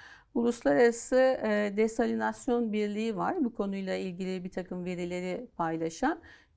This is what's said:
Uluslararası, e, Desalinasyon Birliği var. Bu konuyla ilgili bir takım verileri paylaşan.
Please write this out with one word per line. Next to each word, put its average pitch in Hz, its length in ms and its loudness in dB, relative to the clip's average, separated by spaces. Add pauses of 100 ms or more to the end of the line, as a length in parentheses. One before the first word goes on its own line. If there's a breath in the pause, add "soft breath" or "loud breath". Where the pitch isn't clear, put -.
(340 loud breath)
Uluslararası, 240 840 2 (280)
e, 208 340 0
Desalinasyon 226 960 0
Birliği 208 440 -2
var. 185 280 0
Bu 233 80 -2
konuyla 196 420 -2
ilgili 185 480 -4
bir 185 80 -10
takım 180 340 -6
verileri 180 720 -4
paylaşan. 165 640 -2 (360 loud breath)